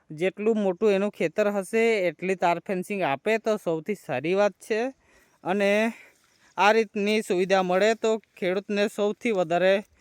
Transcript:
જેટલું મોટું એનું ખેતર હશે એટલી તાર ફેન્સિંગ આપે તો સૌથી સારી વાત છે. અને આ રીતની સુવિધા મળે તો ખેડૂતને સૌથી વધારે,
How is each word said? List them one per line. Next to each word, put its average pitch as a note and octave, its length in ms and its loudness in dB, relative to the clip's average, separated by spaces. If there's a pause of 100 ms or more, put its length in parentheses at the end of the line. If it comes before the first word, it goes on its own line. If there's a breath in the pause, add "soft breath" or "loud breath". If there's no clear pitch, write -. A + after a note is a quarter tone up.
(120)
જેટલું G3 480 -2
મોટું G3 320 0
એનું G3 200 0
ખેતર G3+ 400 -2
હશે G#3 560 0
એટલી F3+ 280 -2
તાર E3+ 240 0
ફેન્સિંગ F#3 420 -6
આપે E3 360 0
તો G#3+ 200 -2
સૌથી E3 380 -4
સારી D3 380 -4
વાત G3+ 180 2
છે. A#3 420 -6 (500 soft breath)
અને G3+ 500 0 (640 loud breath)
આ G3+ 140 4
રીતની G#3+ 500 0
સુવિધા F#3+ 420 0
મળે F#3+ 300 2
તો A3 240 0
ખેડૂતને G3+ 680 -4
સૌથી G#3+ 440 -2
વધારે, F#3 520 2 (180 soft breath)